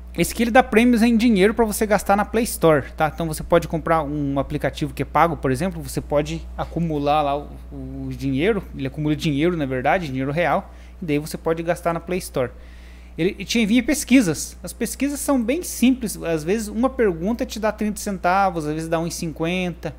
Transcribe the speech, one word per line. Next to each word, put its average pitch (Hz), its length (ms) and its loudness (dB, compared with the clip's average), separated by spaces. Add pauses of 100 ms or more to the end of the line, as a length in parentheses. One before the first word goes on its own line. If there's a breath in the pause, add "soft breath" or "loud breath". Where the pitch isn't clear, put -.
(180)
Esse 170 160 0
aqui 226 100 0
ele 233 80 0
dá 247 100 8
prêmios 240 400 6
em 240 140 6
dinheiro 220 380 6
pra 233 100 2
você 220 220 0
gastar 196 300 2
na 202 100 2
Play 226 180 0
Store, 156 420 4 (120)
tá? 151 160 2
Então 165 140 -4
você 156 160 -6
pode 165 240 2
comprar 165 360 0
um 139 360 -2
aplicativo 143 540 -2
que 139 100 -4
é - 20 -6
pago, 156 320 2
por 135 140 0
exemplo, 165 300 -2
você 139 200 -6
pode 151 440 -2 (120)
acumular 151 640 0
lá 143 160 0
o, 147 100 -8 (240)
o 135 400 -10
dinheiro, 135 520 0 (120)
ele 135 120 -6
acumula 151 280 -2
dinheiro, 151 400 0
na 151 100 -2
verdade, 143 420 0
dinheiro 135 240 -4
real, 165 420 0 (280 soft breath)
e 190 40 -10
daí 147 120 0
você 160 200 -6
pode 165 260 -2
gastar 165 300 -2
na 165 60 -4
Play 180 200 -4
Store. 135 320 -4 (640 soft breath)
Ele, 170 140 0
ele - 160 -10
te - 140 0
envia 233 240 4
pesquisas. 240 800 2
As 175 100 -10
pesquisas 269 460 -4
são 277 220 2
bem 262 200 0
simples. 240 600 0
Às 160 220 -2
vezes 208 240 -2
uma 226 220 0
pergunta 220 560 0
te - 140 -10
dá 214 120 0
trinta 208 280 -4
centavos, 185 680 0
às 151 80 -2
vezes 160 160 -4
dá 165 100 0
um 165 60 -2
e 165 60 -4
cinquenta, 170 880 -4